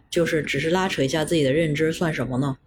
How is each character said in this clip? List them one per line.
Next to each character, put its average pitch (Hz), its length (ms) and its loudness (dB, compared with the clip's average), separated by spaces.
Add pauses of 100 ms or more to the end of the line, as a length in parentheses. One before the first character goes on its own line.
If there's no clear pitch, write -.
就 170 160 2
是 160 180 0
只 139 160 -4
是 160 100 -2
拉 185 180 2
扯 190 140 -2
一 135 60 2
下 156 180 0
自 165 80 -2
己 156 100 2
的 131 80 2
认 156 220 2
知 156 180 0
算 160 220 -2
什 135 120 -4
么 123 120 -4
呢？ 139 300 0